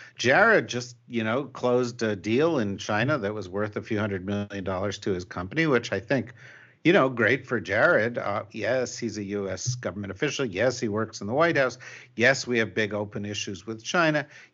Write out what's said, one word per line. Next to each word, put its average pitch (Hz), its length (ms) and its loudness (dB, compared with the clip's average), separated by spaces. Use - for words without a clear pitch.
Jared 151 520 6
just, 120 280 -6
you 117 160 -2
know, 123 200 0
closed 123 580 0
a 107 120 2
deal 131 440 2
in 101 200 -2
China 120 400 0
that 104 160 -2
was 95 140 -8
worth 104 280 -4
a 104 60 -4
few 107 160 -2
hundred 95 260 -2
million 101 380 -4
dollars 95 360 -2
to 104 140 -2
his 90 120 -2
company, 95 420 -4
which 120 260 2
I 98 60 -2
think, 113 340 -2
you 160 80 6
know, 135 160 6
great 123 380 2
for 120 120 -2
Jared. 117 600 2
Uh, 101 340 -4
yes, 117 460 -2
he's 104 200 -6
a 104 60 -6
U 98 240 -4
S 95 260 -4
government 98 380 -8
official. 143 320 -2
Yes, 117 340 0
he 120 100 -2
works 110 320 -4
in 101 60 -8
the 110 80 -4
White 160 220 2
House. 131 220 0
Yes, 131 320 2
we 120 120 0
have 101 160 0
big 107 200 -2
open 104 300 -6
issues 104 420 -8
with 113 160 -10
China. 156 440 2